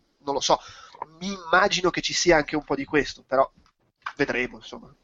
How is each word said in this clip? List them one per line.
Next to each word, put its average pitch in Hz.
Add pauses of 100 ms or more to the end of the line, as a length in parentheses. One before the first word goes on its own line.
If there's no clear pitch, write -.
(240)
Non 143
lo 135
so, - (640)
mi 185
immagino 180
che 160
ci 143
sia 170
anche 151
un 151
po' 151
di 139
questo, -
però 131 (680)
vedremo, 127
insomma. - (140)